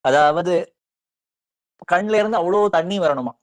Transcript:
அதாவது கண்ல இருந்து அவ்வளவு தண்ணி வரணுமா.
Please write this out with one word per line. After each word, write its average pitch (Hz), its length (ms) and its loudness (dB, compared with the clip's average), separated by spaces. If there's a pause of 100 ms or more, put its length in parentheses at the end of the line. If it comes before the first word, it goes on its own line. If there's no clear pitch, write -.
அதாவது 151 720 0 (1160)
கண்ல 208 220 0
இருந்து 214 220 0
அவ்வளவு 202 340 0
தண்ணி 202 300 -2
வரணுமா. 139 420 -2